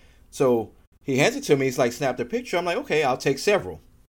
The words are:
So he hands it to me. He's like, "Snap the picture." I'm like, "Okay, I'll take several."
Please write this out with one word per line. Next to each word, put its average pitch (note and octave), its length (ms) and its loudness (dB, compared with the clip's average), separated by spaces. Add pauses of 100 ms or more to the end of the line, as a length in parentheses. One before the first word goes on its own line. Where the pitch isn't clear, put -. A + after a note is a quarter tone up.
(300)
So A#2+ 400 2 (320)
he C3 160 0
hands G3+ 180 2
it C#4+ 80 -8
to D3 120 4
me. C3+ 100 0
He's B2+ 120 -2
like, B2 140 2
"Snap B2+ 240 -4
the B2+ 80 -4
picture." A3+ 320 -4
I'm F3 80 0
like, F3+ 140 -2
"Okay, E3+ 240 0
I'll C3 160 0
take C#3 200 -2
several." C3 440 0 (320)